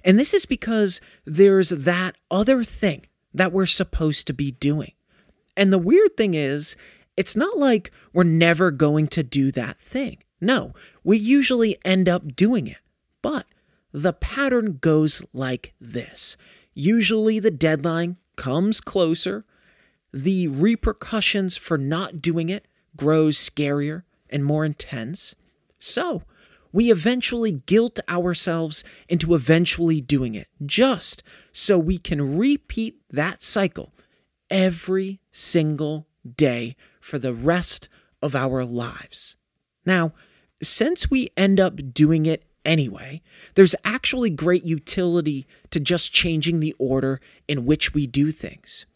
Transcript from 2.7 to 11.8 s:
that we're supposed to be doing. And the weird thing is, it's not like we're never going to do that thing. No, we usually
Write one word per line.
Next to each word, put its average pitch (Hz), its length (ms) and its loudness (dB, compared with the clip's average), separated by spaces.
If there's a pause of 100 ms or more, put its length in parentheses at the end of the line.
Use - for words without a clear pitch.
that 180 200 0
we're 190 120 2
supposed - 640 0
to 143 80 -6
be 139 160 -4
doing. 143 420 -2 (640)
And 196 160 4
the 190 60 4
weird 320 400 4
thing 202 160 0
is, 147 420 -2 (400)
it's - 200 -2
not 381 200 -2
like 254 360 2 (200)
we're 180 120 4
never 165 460 4
going 151 380 2
to 160 140 -2
do 135 300 0
that - 280 -8
thing. - 380 -8 (200)
No, 233 360 0 (280)
we 202 140 4
usually 233 680 2